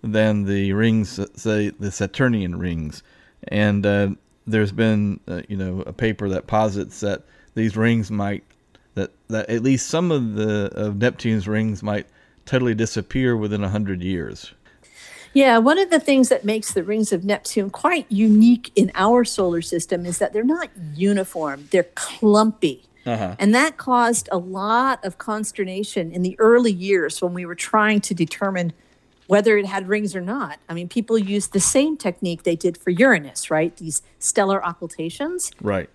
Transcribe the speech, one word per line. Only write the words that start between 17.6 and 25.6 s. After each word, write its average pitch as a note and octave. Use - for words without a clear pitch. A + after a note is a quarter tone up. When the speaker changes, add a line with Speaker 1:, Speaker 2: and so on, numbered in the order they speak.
Speaker 2:
quite D#4+
unique A3
in F#3+
our A3+
solar F3
system F3
is F3
that -
they're G#3
not D4+
uniform, E3
they're F3+
clumpy. G#3+
Speaker 1:
Uh-huh. G#2+
Speaker 2:
And G#3
that D4
caused A#3+
a F#3
lot G#3+
of F#3
consternation G3+